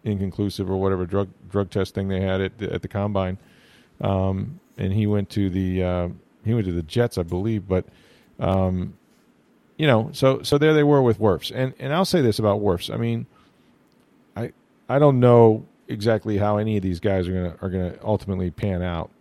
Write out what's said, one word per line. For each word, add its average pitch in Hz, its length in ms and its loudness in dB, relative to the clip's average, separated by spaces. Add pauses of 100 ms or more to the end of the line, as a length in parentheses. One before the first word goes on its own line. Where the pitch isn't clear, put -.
inconclusive 98 640 -4
or 95 60 0
whatever 92 300 0
drug, 98 240 -2 (200)
drug 98 200 -2
test 95 240 -2
thing 98 140 -4
they 95 120 -2
had 95 220 0
at 95 160 -6
the, 101 120 -6
at 87 120 -6
the - 60 -10
combine. 98 500 -2 (640)
Um, 98 580 -2 (160)
and 95 160 -4
he 107 140 0
went 104 240 -2
to 98 180 0
the, 92 340 -2
uh, 90 260 -2 (360)
he 110 80 -2
went 113 140 0
to 87 80 -4
the 85 80 -2
Jets, 120 340 -2
I 87 60 -2
believe. 95 440 -4
But, 92 200 0 (520)
um, 92 600 -2 (800)
you 156 80 0
know, 113 260 2
so, 135 300 2
so 147 160 2
there 156 160 4
they 147 80 4
were 147 180 6
with 113 180 2
Wirfs. 104 360 0
And, 131 240 -4
and 131 140 -8
I'll 180 120 2
say 185 160 2
this 113 180 2
about 107 220 0
Wirfs. 101 320 -2
I 107 60 -4
mean, 117 260 -4 (1120)
I, 117 160 -8 (380)
I 135 80 2
don't 143 220 6
know 117 440 8 (240)
exactly 107 480 0
how 104 220 2
any 107 180 -2
of 98 60 0
these 90 180 -4
guys 95 260 0
are 92 60 -4
gonna, 90 300 -4
are 95 80 -4
gonna 90 320 -4
ultimately 95 480 -2
pan 92 320 -4
out. 85 280 -6 (100)